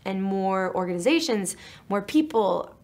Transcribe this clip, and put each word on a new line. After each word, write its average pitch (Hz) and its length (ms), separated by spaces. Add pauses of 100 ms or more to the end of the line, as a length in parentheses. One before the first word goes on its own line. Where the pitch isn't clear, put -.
and 190 160
more 190 540
organizations, 196 840 (320)
more 202 120
people 214 840